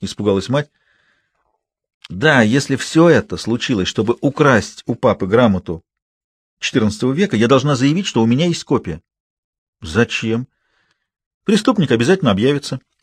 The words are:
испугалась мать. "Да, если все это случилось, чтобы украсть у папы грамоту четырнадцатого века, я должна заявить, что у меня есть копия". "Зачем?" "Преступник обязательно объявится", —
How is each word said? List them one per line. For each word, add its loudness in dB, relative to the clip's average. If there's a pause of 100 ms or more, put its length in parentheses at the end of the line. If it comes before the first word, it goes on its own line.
испугалась -4
мать. -4 (1400)
"Да, 2
если 0
все 2
это 2
случилось, -2
чтобы -2
украсть 0
у -4
папы 0
грамоту 0 (760)
четырнадцатого -2
века, -2
я 2
должна 2
заявить, 0
что 0
у 2
меня 2
есть -4
копия". -4 (800)
"Зачем?" -4 (960)
"Преступник 0
обязательно 2
объявится", — -2 (220)